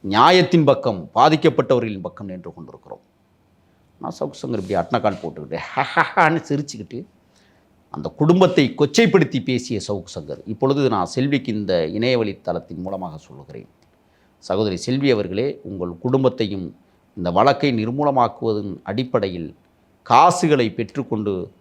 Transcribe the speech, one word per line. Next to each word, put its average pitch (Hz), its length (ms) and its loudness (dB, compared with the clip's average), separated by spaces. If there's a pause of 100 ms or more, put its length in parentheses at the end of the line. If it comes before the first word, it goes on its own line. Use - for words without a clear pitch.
நியாயத்தின் 160 640 4
பக்கம், 117 500 0
பாதிக்கப்பட்டவர்களின் 123 840 2
பக்கம் 90 260 -12
நின்று 90 280 -14
கொண்டிருக்கிறோம். - 460 -20 (1000)
நான் - 200 -10
சவுக்கு 143 220 -8
சங்கர் 120 200 -4
இப்படி 92 140 -4
அட்னக்கால் 104 460 -2
போட்டுக்கிட்டு, 78 360 -10 (160)
ஹஹஹான்னு 156 760 2
சிரிச்சுக்கிட்டு, 143 560 -6 (880)
அந்த - 180 -8
குடும்பத்தை 160 680 4
கொச்சைப்படுத்தி 147 640 2
பேசிய 120 460 -4
சவுக்கு 98 320 -6
சங்கர். 76 260 -12
இப்பொழுது 135 420 0
நான் 98 180 0
செல்விக்கு 131 460 -2
இந்த 92 340 0
இணையவழி 107 540 -2
தளத்தின் 85 400 -8
மூலமாக 92 360 -10
சொல்லுகிறேன். - 520 -20 (720)
சகோதரி 98 380 -2
செல்வி 135 340 -2
அவர்களே, 104 520 -2
உங்கள் 87 360 -10
குடும்பத்தையும் 123 760 -2 (400)
இந்த 87 140 -4
வழக்கை 135 420 2
நிர்மூலமாக்குவதன் 113 1080 -2
அடிப்படையில் 101 720 -4 (480)
காசுகளை 151 680 4
பெற்றுக்கொண்டு 104 800 -6 (100)